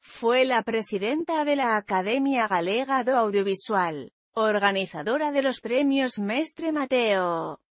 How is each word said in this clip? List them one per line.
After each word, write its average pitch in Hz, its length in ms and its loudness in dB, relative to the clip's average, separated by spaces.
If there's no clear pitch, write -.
Fue 247 420 0
la 247 180 2
presidenta 233 800 -2
de 294 120 2
la 240 200 2
Academia 220 720 0
Galega 226 560 0
do 262 120 2
Audiovisual, 196 960 0
organizadora 208 960 0
de 285 120 0
los 262 180 -2
premios 269 580 0
Mestre 294 540 -4
Mateo. 190 880 0